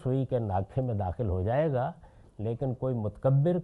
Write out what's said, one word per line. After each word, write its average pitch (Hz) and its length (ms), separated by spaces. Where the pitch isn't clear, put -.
سوئی 131 220
کے 127 140
ناکے 101 420
میں 123 120
داخل 101 360
ہو 92 120
جائے 135 320
گا، 131 180
لیکن 120 360
کوئی 131 220
متکبر، 135 680